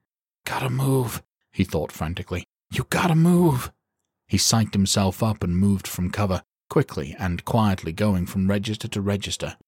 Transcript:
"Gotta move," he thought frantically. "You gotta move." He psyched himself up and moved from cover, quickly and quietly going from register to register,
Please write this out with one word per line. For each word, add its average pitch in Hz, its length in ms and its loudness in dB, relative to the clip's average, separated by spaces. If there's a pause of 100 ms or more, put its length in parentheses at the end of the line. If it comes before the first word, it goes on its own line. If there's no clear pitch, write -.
(440)
"Gotta 131 260 -4
move," 131 520 0 (300)
he 98 120 0
thought 76 280 -4
frantically. 87 540 -8 (240)
"You - 200 -4
gotta 175 240 2
move." 165 560 4 (580)
He 98 100 2
psyched 113 360 2
himself 98 480 2
up 110 220 0
and 87 120 0
moved 98 300 2
from 90 240 -4
cover, 95 320 -2 (260)
quickly 78 480 -2
and 87 280 -2
quietly 98 480 0
going 95 340 0
from 95 240 0
register 104 380 -2
to - 120 -6
register, 98 560 -4 (120)